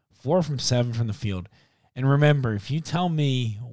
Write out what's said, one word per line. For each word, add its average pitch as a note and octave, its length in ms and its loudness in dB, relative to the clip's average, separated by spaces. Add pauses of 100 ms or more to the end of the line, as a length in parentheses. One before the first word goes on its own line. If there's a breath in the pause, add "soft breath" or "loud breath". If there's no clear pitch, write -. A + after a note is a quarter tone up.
(120)
four E3 320 0
from C#3 160 -4
seven B2 320 0
from A#2 160 -2
the G#2+ 40 -2
field. F#2+ 360 -6 (460 soft breath)
And C3 140 0
remember, C#3 460 4
if G2 160 -6
you D3+ 100 0
tell F3 300 -2
me C3 480 0 (140)